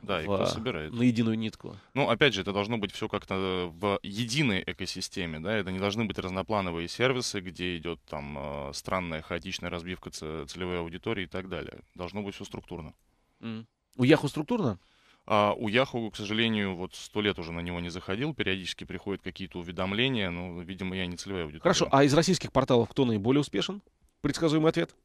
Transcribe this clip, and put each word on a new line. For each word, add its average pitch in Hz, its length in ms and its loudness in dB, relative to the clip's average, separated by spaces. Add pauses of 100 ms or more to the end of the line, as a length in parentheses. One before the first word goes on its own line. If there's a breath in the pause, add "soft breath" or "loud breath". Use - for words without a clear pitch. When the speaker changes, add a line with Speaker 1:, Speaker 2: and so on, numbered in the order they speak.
Speaker 1:
Да, 95 200 0
и 80 60 -2
Speaker 2:
в, 101 40 2
Speaker 1:
кто 95 140 2
собирает. 85 460 -2
Speaker 2:
на 117 100 0
единую 113 340 4
нитку. 110 400 -6 (180)
Speaker 1:
Ну, 135 140 2
опять 120 240 6
же, 98 100 -2
это 95 100 -2
должно 104 260 0
быть 101 140 -2
всё 110 160 -4
как-то 95 680 -2
в 98 300 0
единой 113 600 0
экосистеме, - 760 -6
да, 101 160 -2
это 95 160 -2
не 92 80 -4
должны 101 240 0
быть 95 160 -4
разноплановые 92 640 -2
сервисы, 123 540 0
где 90 360 -4
идёт 82 220 -6 (100)
там, 71 300 -6
э, 71 340 -6
странная 87 480 -4
хаотичная 87 480 -6
разбивка 87 440 -8
ц-, 78 340 -6
целевой 90 320 -4
аудитории 90 460 -4
и - 20 -8
так 92 220 -8
далее. 85 320 -8 (160)
Должно 90 260 -6
быть 98 140 -6
всё 101 80 -12
структурно. - 500 -12 (460)
Speaker 2:
М. 113 260 -10 (300)
У 123 80 4
Яху 147 240 6
структурно? 151 500 -2 (480 soft breath)
Speaker 1:
А 104 280 4
у - 120 -4
Яху, 117 460 2
к - 40 -14
сожалению, 107 600 0
вот 90 180 -6
сто - 260 -4
лет 98 200 2
уже 82 100 -6
на 85 80 -4
него 87 220 -4
не 87 80 -4
заходил, 95 440 -4
периодически 95 520 -4
приходят 92 380 -6
какие-то 92 360 -8
уведомления, 95 720 0
но, 87 300 -6
видимо, 92 340 -6
я 92 120 -2
не 90 100 -4
целевая 92 300 -4
аудитория. 76 160 -10
Speaker 2:
Хорошо, - 280 4
а 135 140 8
из 143 100 6
российских 165 380 4
порталов 127 380 6
кто 139 140 4
наиболее 117 360 4
успешен? 196 420 -2 (380)
Предсказуемый 156 500 4
ответ. 165 240 -2 (100)